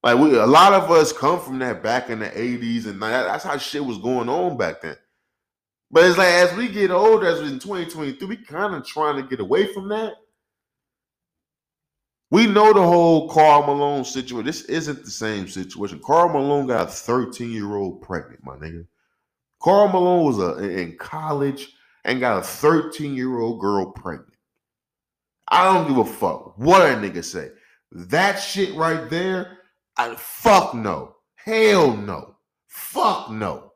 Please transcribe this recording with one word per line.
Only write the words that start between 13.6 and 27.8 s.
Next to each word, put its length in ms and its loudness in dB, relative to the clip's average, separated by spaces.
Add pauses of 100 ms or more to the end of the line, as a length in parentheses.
Malone 400 -2
situation. 400 -8
This 200 -6
isn't 380 -6
the 80 -18
same 360 -6
situation. 580 -10
Karl 240 4
Malone 380 0
got 200 -2
a 40 -14
thirteen-year-old 1120 -6
pregnant, 440 -12
my 100 -16
nigga. 300 -16 (760)
Karl 280 4
Malone 360 2
was 140 0
a, 180 -2
in 400 -8
college 760 -8 (320)
and 140 -4
got 180 0
a 60 -4
thirteen-year-old 1160 -2
girl 320 -2
pregnant. 460 -16 (1080)
I 260 4
don't 140 2
give 100 0
a 80 2
fuck 520 -8
what 240 6
a 140 4
nigga 280 -8
say. 260 -12 (420)